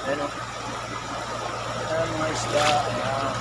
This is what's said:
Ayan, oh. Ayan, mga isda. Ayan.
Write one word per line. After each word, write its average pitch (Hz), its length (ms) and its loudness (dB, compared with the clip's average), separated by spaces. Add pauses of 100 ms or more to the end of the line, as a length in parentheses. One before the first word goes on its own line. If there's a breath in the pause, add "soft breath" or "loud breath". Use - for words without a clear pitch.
Ayan, 139 160 0
oh. 143 120 -2 (1600)
Ayan, 160 240 2
mga 156 240 0
isda. 147 320 4
Ayan. 135 720 2